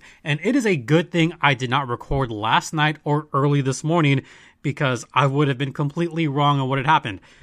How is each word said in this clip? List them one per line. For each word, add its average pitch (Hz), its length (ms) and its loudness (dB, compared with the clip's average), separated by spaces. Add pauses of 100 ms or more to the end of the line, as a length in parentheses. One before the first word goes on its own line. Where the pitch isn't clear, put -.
(240)
And 147 200 -2
it 233 120 0
is 247 100 0
a 196 100 2
good 143 340 0
thing 170 320 2
I 143 140 4
did 123 140 -4
not 135 180 0
record 120 440 -4
last 113 420 -2
night 151 300 0
or 147 300 -2
early 143 280 2
this 131 220 -4
morning, 151 400 2 (380)
because 131 520 -2
I 135 120 4
would 139 220 2
have 135 100 -2
been 139 160 -6
completely 160 540 -2
wrong 143 320 2
on 131 80 -2
what 135 120 -2
had 131 80 -2
happened. 120 340 0 (220)